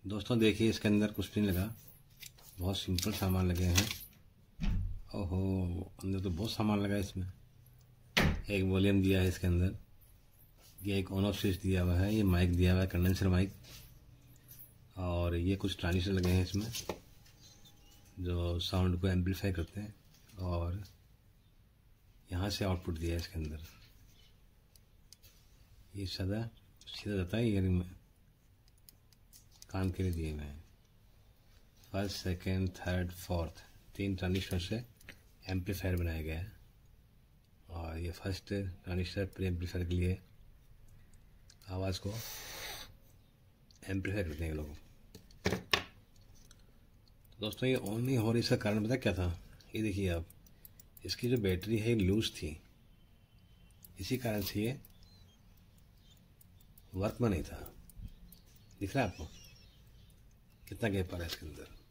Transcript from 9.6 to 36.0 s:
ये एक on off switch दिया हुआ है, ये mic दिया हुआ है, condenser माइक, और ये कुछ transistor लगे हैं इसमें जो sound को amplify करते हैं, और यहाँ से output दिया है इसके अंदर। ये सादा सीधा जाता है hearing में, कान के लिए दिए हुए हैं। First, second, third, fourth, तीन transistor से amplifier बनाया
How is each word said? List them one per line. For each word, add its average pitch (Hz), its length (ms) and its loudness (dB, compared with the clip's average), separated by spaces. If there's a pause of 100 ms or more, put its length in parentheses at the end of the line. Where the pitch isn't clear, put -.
ये 98 160 0
एक 92 100 0
on 98 160 2
off 101 120 2
switch 95 260 0
दिया 92 200 2
हुआ 87 140 4
है, 98 180 4
ये 110 80 4
mic 90 340 6
दिया 90 160 6
हुआ 92 80 4
है, 95 60 2
condenser 92 420 2
माइक, 92 240 4 (1500)
और 87 380 0
ये 90 200 2
कुछ 95 240 -2
transistor 92 320 2
लगे 90 180 4
हैं 92 120 6
इसमें 98 240 -2 (1500)
जो 87 400 0
sound 90 400 2
को 95 80 2
amplify 92 440 2
करते 90 280 -4
हैं, 104 140 -10 (440)
और 87 440 -2 (1500)
यहाँ 92 180 0
से 104 140 -2
output 90 340 -2
दिया 85 140 -2
है 85 80 0
इसके - 200 -8
अंदर। 78 200 -6 (2250)
ये 98 120 -6
सादा 101 400 -4 (400)
सीधा - 280 -8
जाता 92 200 -2
है 117 120 2
hearing 95 280 4
में, 90 140 0 (1800)
कान 92 200 0
के 90 120 -4
लिए 92 100 0
दिए 80 200 -2
हुए 76 100 -6
हैं। 73 220 -10 (1200)
First, 98 320 -4
second, 95 540 0
third, 90 420 -2
fourth, 85 500 -4 (340)
तीन 98 200 -2
transistor 92 440 0
से 90 160 -4 (720)
amplifier 92 480 -2
बनाया 82 260 -2